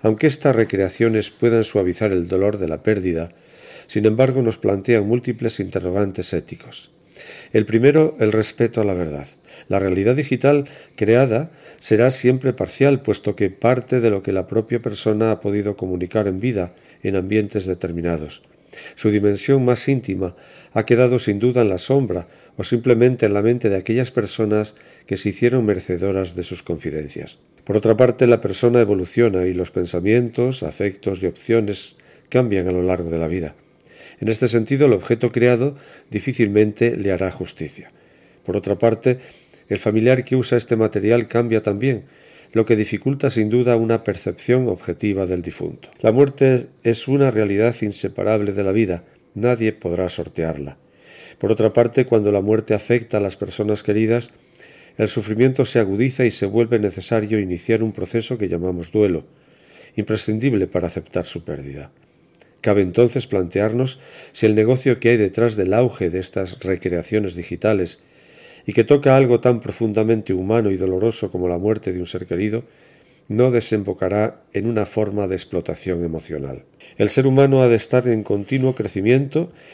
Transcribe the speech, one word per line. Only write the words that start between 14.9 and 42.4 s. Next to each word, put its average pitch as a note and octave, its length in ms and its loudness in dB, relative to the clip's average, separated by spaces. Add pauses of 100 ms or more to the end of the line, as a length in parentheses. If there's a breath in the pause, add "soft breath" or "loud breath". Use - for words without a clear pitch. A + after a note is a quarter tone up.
ha G#2+ 100 -4
podido G2+ 340 -2
comunicar F#2 520 -4
en F#2+ 120 -4
vida, G2+ 360 -4 (260 soft breath)
en G2 140 -2
ambientes G2 500 -2
determinados. E2+ 760 -6 (520 loud breath)
Su - 140 0
dimensión G#2 560 2
más B2 220 0
íntima F#2+ 480 -4 (380 loud breath)
ha A2 120 0
quedado B2 340 4
sin G2+ 200 -2
duda B2 220 2
en G#2+ 80 4
la F#2 80 -2
sombra G2+ 500 -2 (300 soft breath)
o G2 60 -6
simplemente B2 600 2
en G2+ 80 2
la G#2 80 0
mente A#2 280 2
de G2 80 0
aquellas B2 340 -2
personas G#2+ 640 -2 (300 soft breath)
que G2 120 -6
se - 120 -4
hicieron A#2 360 0
merecedoras F#2 680 -2
de F2+ 80 -8
sus - 200 -12
confidencias. D2+ 760 -10 (240)
Por G2+ 140 -2
otra G#2+ 200 4
parte, B2 300 4
la A#2+ 140 4
persona A#2+ 400 2
evoluciona G2 640 2
y F#2 80 -2
los F2+ 180 -4
pensamientos, A2+ 920 -2
afectos F#2+ 580 -6
y F#2+ 60 -2
opciones G#2 680 -2 (340 soft breath)
cambian G2+ 380 0
a F2+ 40 0
lo F2+ 120 0
largo F2+ 260 0
de E2 100 -2
la E2 80 -2
vida. E2 280 -6 (640 loud breath)
En G#2+ 100 -4
este A2+ 180 0
sentido, A#2+ 380 2
el B2+ 80 6
objeto A2+ 380 0
creado B2 440 2 (340 loud breath)
difícilmente G#2+ 880 0
le G2 140 -2
hará F#2 200 -2
justicia. - 600 -12 (540 soft breath)
Por F#2+ 120 -4
otra G2 220 -2
parte, A#2 400 2 (500 loud breath)
el G2 100 -2
familiar A#2 440 2
que C3 120 -2
usa B2 220 0
este A#2 180 0
material A2 520 0
cambia A#2 340 0
también, G#2+ 440 -2 (480 soft breath)